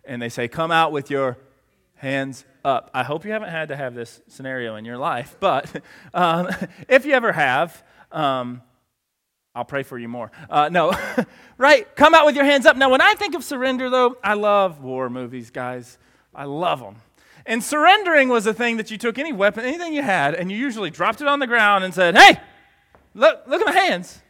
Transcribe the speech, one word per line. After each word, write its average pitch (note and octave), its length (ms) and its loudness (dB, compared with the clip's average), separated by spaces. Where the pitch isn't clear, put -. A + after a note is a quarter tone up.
and A#2+ 180 -10
they A#2 80 -6
say, A#2+ 180 -6
"Come E3 240 -4
out E3 200 2
with C#3+ 200 -8
your C3 260 -2
hands C3+ 500 -8
up." C3 300 -2
I B2+ 100 -2
hope D3+ 220 -6
you G#3+ 60 -8
haven't G#3+ 180 -8
had D#3+ 200 -8
to C#3 60 -8
have C3 180 -8
this A#2 340 -14
scenario B2+ 480 -10
in G#2+ 100 -16
your A#2+ 120 -12
life, C3+ 420 -6
but, D3 440 -2
<laughs> - 160 -20
um, F3 360 0
<laughs> - 200 -20
if C4 160 4
you D4 80 0
ever A#3 180 2
have, D3+ 520 -2
um, B2+ 500 -4
I'll A#2+ 100 -8
pray C3+ 180 -6
for C3 140 -14
you A#2 120 -12
more. A#2 220 -12
Uh, D3+ 200 2
no, E3+ 240 0
<laughs> - 300 -20
right? C4+ 380 4
"Come D#4 180 6
out D#4 120 8
with C#4+ 100 4
your C#4 80 2
hands C#4 220 2
up." D4 100 8
Now, C4 140 4
when C4 120 4
I G4+ 140 4
think F#4+ 200 -6
of C#4+ 80 -10
surrender, B3+ 460 -4
though, B3 320 2
I G3+ 120 -2
love G3+ 480 2
war C3 280 -6
movies, B2 400 -10
guys. B2 480 -10
I - 100 -14
love D3 400 -4
'em. G#2 140 -20
And A3+ 180 -4
surrendering D#4+ 640 4
was A3+ 200 0
a G#3+ 60 -2
thing A#3 240 -4
that A3 140 -10
you G#3+ 60 -12
took A#3 200 -6
any D#4 140 -6
weapon, G3+ 320 -2
anything E4 300 -6
you C#4+ 80 -4
had, E3+ 320 0
and F3+ 180 -6
you G#3 60 -8
usually A3+ 320 -6
dropped G3 320 -4
it D4 60 -4
on C#4+ 120 0
the C4 80 -4
ground G#3 380 2
and F3+ 80 -8
said, F3+ 240 2
"Hey, F#4+ 220 8
look, B3+ 340 2
look D4+ 140 -2
at G#4 60 0
my F#4+ 120 2
hands." G#3 500 -4